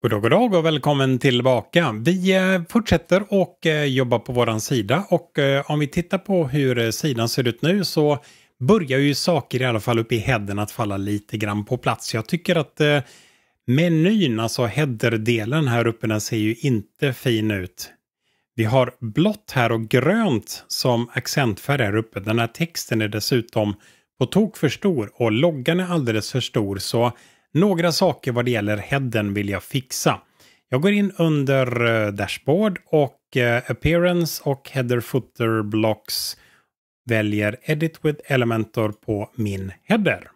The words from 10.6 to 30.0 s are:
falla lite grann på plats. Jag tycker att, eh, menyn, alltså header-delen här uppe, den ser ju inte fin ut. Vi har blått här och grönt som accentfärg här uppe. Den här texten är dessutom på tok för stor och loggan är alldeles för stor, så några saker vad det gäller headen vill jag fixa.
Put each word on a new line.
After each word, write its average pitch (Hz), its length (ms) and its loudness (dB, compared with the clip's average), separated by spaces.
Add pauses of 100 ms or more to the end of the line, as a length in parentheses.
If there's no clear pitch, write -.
falla 101 260 -4
lite 104 400 -6
grann 104 280 -2
på 123 140 -4
plats. - 360 -4
Jag 110 120 -4
tycker 175 300 -2
att, - 240 -4
eh, 147 220 4 (640)
menyn, 160 760 2
alltså 117 260 -2
header-delen 117 1040 0
här 117 180 0
uppe, 113 200 -4
den 107 140 0
ser 113 180 -4
ju 107 160 0
inte 127 580 -2
fin 110 380 0
ut. 95 400 -8 (680)
Vi 113 80 0
har 123 360 2
blått 160 540 -2
här 117 180 2
och 113 160 -4
grönt 156 800 0
som 117 440 -2
accentfärg 131 680 -2
här 101 140 0
uppe. 113 240 -4
Den 107 180 -2
här 117 80 0
texten - 560 -4
är 107 60 -2
dessutom 107 680 -2 (440)
på 127 80 0
tok 196 300 0
för 156 120 0
stor 127 460 -2
och 113 180 0
loggan 160 480 0
är 185 60 -2
alldeles 120 460 -2
för 131 80 0
stor, 101 360 -2
så 120 360 0 (400)
några 170 400 2
saker 156 400 0
vad 120 120 0
det 123 60 0
gäller 107 260 0
headen 110 580 -2
vill 101 140 -2
jag 98 140 -6
fixa. - 580 -2 (480)